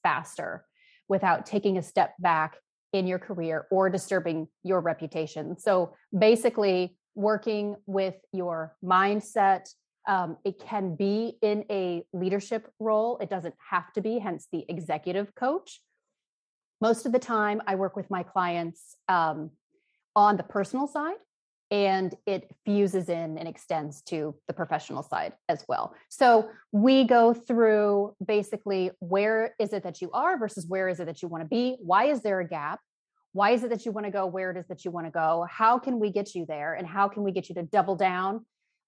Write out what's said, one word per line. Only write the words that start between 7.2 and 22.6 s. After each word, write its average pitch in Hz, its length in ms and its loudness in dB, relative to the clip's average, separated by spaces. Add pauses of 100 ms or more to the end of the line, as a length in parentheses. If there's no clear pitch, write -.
with 190 300 -2 (180)
your 170 500 -6
mindset. 196 840 2 (400)
Um, 180 380 -2
it 196 140 -6
can 190 360 -4
be 208 460 -2
in 214 300 0
a 180 320 -4 (100)
leadership 196 560 -4 (100)
role. 220 400 0
It 202 100 -6
doesn't 170 260 -8 (140)
have 180 240 -4
to 208 80 -4
be, 220 180 -2
hence 180 320 -8
the 165 180 -6
executive 180 640 -4
coach. 294 460 -4 (1000)
Most 226 240 2
of 240 80 -4
the 254 60 4
time 214 460 -2
I 196 100 -2
work 190 200 -2
with 196 160 -8
my 180 120 -4
clients, 175 720 -4 (100)
um, 160 440 0 (640)
on 208 180 6
the - 80 -2
personal 254 420 -4
side, 311 300 -4 (560)
and 190 420 2 (120)
it 190 260 -4 (140)